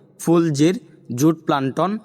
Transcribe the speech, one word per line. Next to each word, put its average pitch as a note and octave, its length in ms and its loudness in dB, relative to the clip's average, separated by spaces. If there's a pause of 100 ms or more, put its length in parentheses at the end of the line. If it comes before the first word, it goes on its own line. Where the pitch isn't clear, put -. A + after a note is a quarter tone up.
(200)
ফুলজির, E3 560 2 (400)
জুট D#3+ 300 2
প্লান্টন, C#3+ 460 -2 (140)